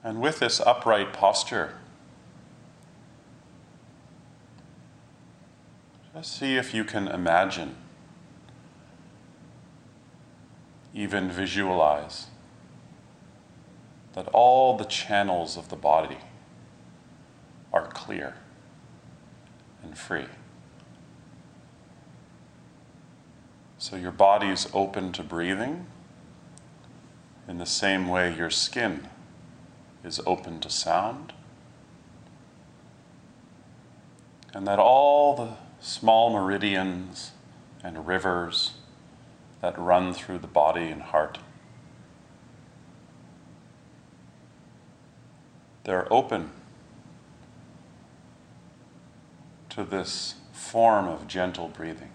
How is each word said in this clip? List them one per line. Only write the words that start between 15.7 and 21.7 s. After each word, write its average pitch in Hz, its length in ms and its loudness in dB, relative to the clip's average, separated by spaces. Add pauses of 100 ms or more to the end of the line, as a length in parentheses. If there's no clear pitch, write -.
body 76 420 0 (1500)
are - 140 0
clear 78 480 -10 (1500)
and 80 120 -18
free. 73 300 -8 (3500)